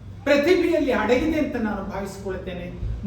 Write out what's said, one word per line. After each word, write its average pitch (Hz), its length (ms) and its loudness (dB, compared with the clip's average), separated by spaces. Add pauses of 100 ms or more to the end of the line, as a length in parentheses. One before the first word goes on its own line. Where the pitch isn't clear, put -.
(240)
ಪ್ರತಿಭೆಯಲ್ಲಿ 294 680 4
ಅಡಗಿದೆ 254 480 2
ಅಂತ 254 160 0
ನಾನು 208 280 -2
ಭಾವಿಸಿಕೊಳ್ಳುತ್ತೇನೆ. 185 880 -8 (360)